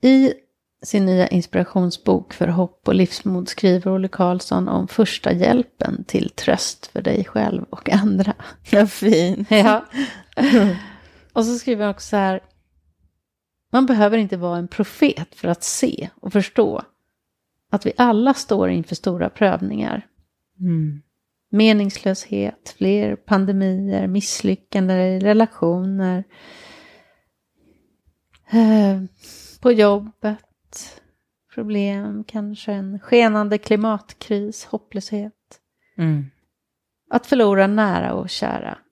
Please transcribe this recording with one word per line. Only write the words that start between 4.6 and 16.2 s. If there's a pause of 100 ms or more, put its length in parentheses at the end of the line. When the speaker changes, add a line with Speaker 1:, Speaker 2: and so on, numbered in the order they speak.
Speaker 1:
om
första
hjälpen
till
tröst
för
dig
själv
och
andra. (360)
Speaker 2:
Ja,
fint.
Speaker 1:
Ja. (520)
<laughs>
Och
så
skriver
han
också
så
här: (1300)
"Man
behöver
inte
vara
en
profet
för
att
se
och